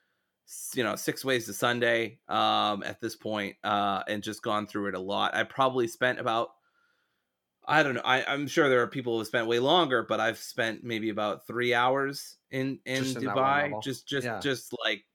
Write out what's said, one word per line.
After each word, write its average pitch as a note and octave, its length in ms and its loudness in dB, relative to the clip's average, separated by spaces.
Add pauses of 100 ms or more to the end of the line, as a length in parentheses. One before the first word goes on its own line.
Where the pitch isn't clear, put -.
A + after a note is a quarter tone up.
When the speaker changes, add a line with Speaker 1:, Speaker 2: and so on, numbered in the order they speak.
(480)
Speaker 1:
s-, - 280 -12
you B2+ 80 0
know, G2+ 120 0
six - 300 -4
ways B2+ 220 0
to G#2 60 -10
Sunday, A#2+ 760 0
um, G#2+ 560 2
at - 180 -10
this A2+ 140 -6
point, G#2+ 480 -4
uh, G2+ 440 0
and G#2 160 -4
just G#2+ 200 -8
gone G#2 240 -2
through G2+ 220 -4
it F#2 60 -4
a F#2 40 -4
lot. G2 360 0
I A2 100 2
probably B2+ 420 2
spent B2 320 -2
about, A#2 300 0 (1160)
I D3+ 160 6
don't C3+ 120 0
know, A#2+ 80 -4
I, B2+ 280 2
I'm C#3 160 -2
sure C#3+ 220 4
there B2+ 120 6
are A2 60 2
people B2 260 -4
who A2+ 60 0
have G#2+ 80 -4
spent A#2 200 -2
way A#2+ 120 2
longer, C3+ 480 4
but G#2+ 120 0
I've A2 180 2
spent - 460 -4
maybe A2 260 -2
about G#2 360 -2
three A#2+ 280 0
hours C3+ 640 2 (120)
in, C3 360 -4
in C3 180 0
Speaker 2:
Just C3 140 -4
in C3+ 80 -4
that B2+ 100 -2
one C3 80 2
Speaker 1:
Dubai, C#3+ 200 4
Speaker 2:
level. C#3 180 -4
Speaker 1:
just, B2+ 260 -6
just, C3+ 180 -4
Speaker 2:
Yeah. A2 140 -4
Speaker 1:
just, C3 340 -4 (100)
like, A2 320 -2